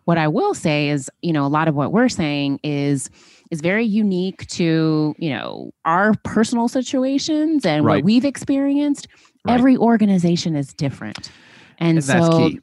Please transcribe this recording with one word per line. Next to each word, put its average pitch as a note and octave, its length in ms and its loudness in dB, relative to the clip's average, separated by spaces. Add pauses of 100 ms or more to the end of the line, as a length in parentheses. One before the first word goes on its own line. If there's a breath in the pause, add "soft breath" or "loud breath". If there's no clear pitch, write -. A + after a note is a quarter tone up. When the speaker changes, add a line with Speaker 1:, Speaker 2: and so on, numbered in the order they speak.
Speaker 1:
what E3+ 120 2
I D#3 120 2
will F4 240 0
say D3 360 -2
is, C#3+ 220 -4 (100)
you E3 120 -2
know, C#3+ 120 0
a C#3 40 -2
lot D#3 180 0
of D#3 80 0
what C#3 160 -2
we're A#3+ 180 2
saying C#3+ 540 -4
is, C#3+ 460 -2 (420 soft breath)
is D#3+ 80 -6
very F#3+ 260 0
unique F#3+ 640 -2
to, D#3+ 720 0
you E3 100 -4
know, A#1+ 420 -8 (120)
our F#3+ 300 2 (100)
personal A#3 460 0
situations C#4 960 -2
and D3+ 180 2
Speaker 2:
Right. - 140 2
Speaker 1:
what C#3 80 0
we've A3+ 200 4
experienced. C#4 840 -2 (380 soft breath)
Speaker 2:
Right. A#3 100 2
Speaker 1:
Every B3+ 200 6
organization F#3+ 800 2
is C#3 180 -4
different. - 560 -8 (500 loud breath)
And E3 180 2
Speaker 2:
And C#3+ 100 0
that's E3+ 180 4
Speaker 1:
so E3 240 4
Speaker 2:
key. - 140 -10